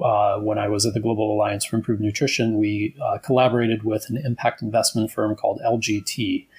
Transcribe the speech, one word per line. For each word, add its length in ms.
uh, 360
when 200
I 100
was 180
at 80
the 60
Global 320
Alliance 320
for 120
Improved 260
Nutrition, 560
we, 440
uh, 160
collaborated 640
with 280
an 80
impact 440
investment 480
firm 240
called 300
L 140
G 220
T, 480